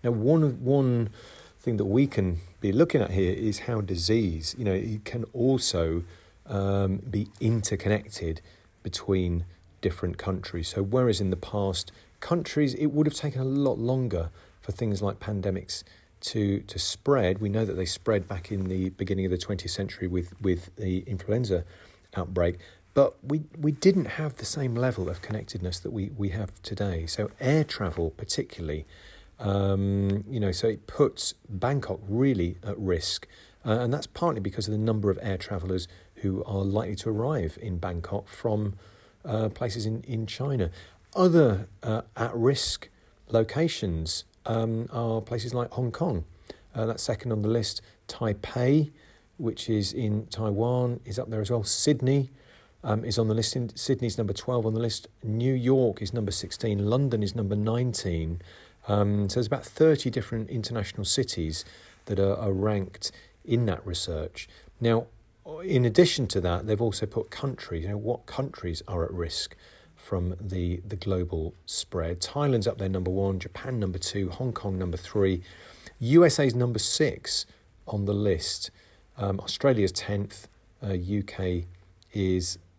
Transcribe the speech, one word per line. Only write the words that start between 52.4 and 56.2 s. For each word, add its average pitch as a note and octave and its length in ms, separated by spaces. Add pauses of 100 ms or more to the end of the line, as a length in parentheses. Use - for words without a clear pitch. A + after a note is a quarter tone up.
um, A2 200
is A#2 160
on A2+ 80
the G#2+ 60
list. A2+ 240
In, A#2+ 180
Sydney's B2+ 420
number G2+ 160
twelve A#2+ 320
on A2 80
the A2+ 60
list. A#2 300 (120)
New A#2 320
York B2+ 480
is G2+ 120
number G#2 180